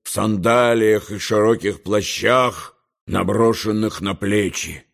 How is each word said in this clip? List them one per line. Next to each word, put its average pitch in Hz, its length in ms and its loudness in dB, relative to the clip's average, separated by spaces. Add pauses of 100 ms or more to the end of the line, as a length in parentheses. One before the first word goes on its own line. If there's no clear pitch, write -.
в - 60 -12
сандалиях 110 1040 2
и 104 60 -8
широких 104 680 0
плащах, 117 960 -2 (300)
наброшенных 107 920 0
на 98 160 -4
плечи. 101 800 -4